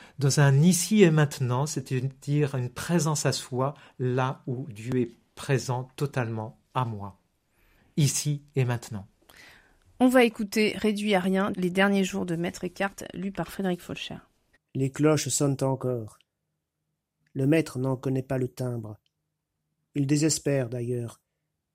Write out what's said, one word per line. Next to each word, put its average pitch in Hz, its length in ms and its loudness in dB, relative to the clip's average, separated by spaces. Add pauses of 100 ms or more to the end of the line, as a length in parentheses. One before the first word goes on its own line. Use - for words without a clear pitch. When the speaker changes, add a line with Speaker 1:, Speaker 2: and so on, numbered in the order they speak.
(200)
Speaker 1:
dans 139 220 4
un 139 200 6
ici 185 420 6
et 165 80 8
maintenant, 139 560 2
c'est-à-dire 135 880 -2
une 123 140 -4
présence 156 560 0
à 135 60 2
soi, 131 440 -4 (220)
là 127 500 -2
où 131 260 -6
Dieu 120 260 -4
est 117 120 -2 (240)
présent 127 600 -2
totalement 113 640 -4 (160)
à 127 100 -2
moi, 101 380 -10 (760)
ici 143 480 0 (140)
et 127 80 2
maintenant. 117 420 -6 (920)
Speaker 2:
On 254 80 6
va 247 160 6
écouter 214 520 0
Réduit 208 380 0
à 180 60 2
rien, 190 340 0
les 180 140 -2
derniers 196 340 2
jours 190 220 -4
de 175 100 -4
Maître 175 300 -6
Eckhart, 196 300 -6 (180)
lu 190 180 -8
par 175 180 -6
Frédéric 185 320 -4
Faulcher. - 360 -12 (580)
Speaker 3:
Les 131 160 -2
cloches 147 380 2
sonnent 143 320 0
encore. 127 580 -4 (1120)
Le 135 140 -2
maître 151 320 2
n'en 131 160 -2
connaît 131 260 -2
pas 131 160 -4
le 127 120 -2
timbre. 117 500 -8 (960)
Il 139 120 0
désespère, 143 640 0
d'ailleurs, 120 500 -6 (560)